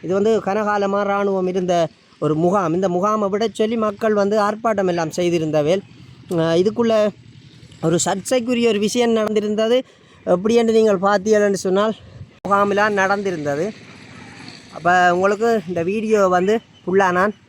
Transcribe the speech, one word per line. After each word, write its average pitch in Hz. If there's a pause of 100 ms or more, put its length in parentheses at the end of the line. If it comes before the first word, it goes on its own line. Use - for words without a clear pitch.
இது 170
வந்து 202
கனகாலமா 202
இராணுவம் 196
இருந்த 180 (480)
ஒரு 151
முகாம். 175
இந்த 185
முகாமை 208
விட 208
சொல்லி 220
மக்கள் 214
வந்து 202
ஆர்ப்பாட்டம் 214
எல்லாம் 170
செய்திருந்தவேல். 165 (460)
அஹ், 165
இதுக்குள்ள 220 (880)
ஒரு 165
சர்ச்சைக்குரிய 233
ஒரு 208
விஷயம் 233
நடந்திருந்தது. 214 (480)
எப்படி 196
என்று 233
நீங்கள் 220
பார்த்தீர்கள்னு 202
சொன்னால், 196 (480)
முகாமெல்லாம் 202
நடந்திருந்தது. 190 (1080)
அப்ப 160 (240)
உங்களுக்கு 202
இந்த 175
வீடியோ 208
வந்து 185 (180)
ஃபுல்லா 185
நான் 190 (160)